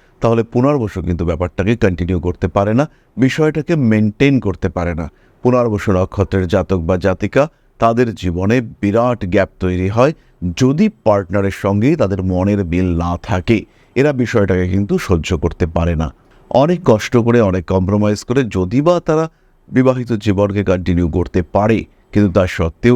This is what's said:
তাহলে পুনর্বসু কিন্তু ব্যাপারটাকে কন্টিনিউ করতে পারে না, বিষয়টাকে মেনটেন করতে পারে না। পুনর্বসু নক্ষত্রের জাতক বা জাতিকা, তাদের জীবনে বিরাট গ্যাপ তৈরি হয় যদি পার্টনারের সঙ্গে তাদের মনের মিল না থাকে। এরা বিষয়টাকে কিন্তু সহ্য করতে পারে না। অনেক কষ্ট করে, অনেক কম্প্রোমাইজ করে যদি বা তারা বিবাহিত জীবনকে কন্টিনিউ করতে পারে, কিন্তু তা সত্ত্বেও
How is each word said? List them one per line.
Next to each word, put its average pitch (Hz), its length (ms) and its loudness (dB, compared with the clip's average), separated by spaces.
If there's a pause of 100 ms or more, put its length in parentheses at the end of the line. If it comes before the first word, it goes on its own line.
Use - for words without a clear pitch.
(220)
তাহলে 113 220 2
পুনর্বসু 123 580 -2
কিন্তু 85 240 -4
ব্যাপারটাকে 90 500 -2
কন্টিনিউ 90 440 0
করতে 90 280 -4
পারে 101 260 0
না, 139 120 2 (320)
বিষয়টাকে 151 560 0 (160)
মেনটেন 110 500 2
করতে 98 300 -4
পারে 85 260 -4
না। 80 100 -6 (380)
পুনর্বসু 120 480 0
নক্ষত্রের 98 560 0
জাতক 95 340 0
বা 87 160 0
জাতিকা, 98 460 0 (360)
তাদের 117 360 2
জীবনে 92 400 0 (240)
বিরাট 113 460 0
গ্যাপ 95 240 0 (100)
তৈরি 90 300 -2
হয় 123 240 2 (440)
যদি 143 280 2 (180)
পার্টনারের 98 580 0
সঙ্গে 101 340 0
তাদের 98 280 -2
মনের 95 420 0
মিল 90 220 0 (100)
না 87 140 -2 (120)
থাকে। 95 340 0 (380)
এরা 147 180 2
বিষয়টাকে 101 540 0
কিন্তু 95 320 -2
সহ্য 85 380 -2
করতে 85 300 -2
পারে 85 280 -2
না। 78 120 -2 (440)
অনেক 170 340 2
কষ্ট 110 320 2
করে, 117 240 2
অনেক 92 240 0
কম্প্রোমাইজ 101 580 0
করে 127 260 -2
যদি 95 320 -2
বা 175 180 2
তারা 160 260 -2 (440)
বিবাহিত 127 420 0 (120)
জীবনকে 101 400 0
কন্টিনিউ 90 460 0
করতে 87 300 -2 (160)
পারে, 107 220 2 (320)
কিন্তু 104 220 2
তা 95 180 2
সত্ত্বেও 117 460 0